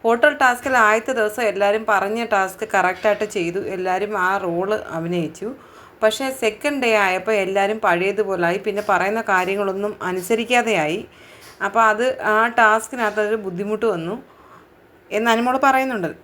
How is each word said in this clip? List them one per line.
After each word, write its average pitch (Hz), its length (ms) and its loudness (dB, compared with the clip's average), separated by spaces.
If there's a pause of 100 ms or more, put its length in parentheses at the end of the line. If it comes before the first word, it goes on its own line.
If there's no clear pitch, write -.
"ഹോട്ടൽ 233 340 4
ടാസ്കിൽ 262 420 2
ആദ്യത്തെ 226 360 4
ദിവസം 220 300 -2
എല്ലാവരും 202 440 0
പറഞ്ഞ 208 380 0
ടാസ്ക് 190 440 -2
കറക്റ്റായിട്ട് 202 640 0
ചെയ്തു, 175 360 -4
എല്ലാവരും 185 520 -4
ആ 185 200 2
റോൾ 185 320 -2 (220)
അഭിനയിച്ചു. 170 560 -4 (500)
പക്ഷേ 220 360 0
സെക്കൻഡ് 262 480 -2
ഡേ 240 140 2
ആയപ്പോൾ 190 400 2
എല്ലാവരും 196 440 0
പഴയതുപോലായി, 190 800 0
പിന്നെ 202 280 -4
പറയുന്ന 196 360 0
കാര്യങ്ങളൊന്നും 196 800 -2
അനുസരിക്കാതെയായി. 202 1000 0 (600)
അപ്പോൾ 202 220 0
അത് 220 240 2 (180)
ആ 214 120 2 (180)
ടാസ്കിനകത്ത് 220 720 2
ഒരു 220 140 -2
ബുദ്ധിമുട്ട് 202 460 -4
വന്നു" 180 300 -2 (920)
എന്ന് 220 200 0
അനുമോൾ 240 300 2
പറയുന്നുണ്ട്. 262 500 0 (140)